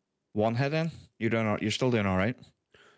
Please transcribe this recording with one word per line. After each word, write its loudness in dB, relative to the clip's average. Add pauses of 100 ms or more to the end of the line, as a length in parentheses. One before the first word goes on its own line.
(320)
one 0
hit -2
in, -2 (280)
you're -2
doing 0
all, 0
you're 0
still 0
doing 2
all 2
right. 0 (600)